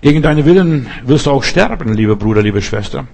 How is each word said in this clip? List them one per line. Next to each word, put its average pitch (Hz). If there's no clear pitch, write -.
Gegen 147
deinen 151
Willen 165
wirst 139
du 147
auch 139
sterben, 165
lieber 107
Bruder, 107
liebe 104
Schwester. -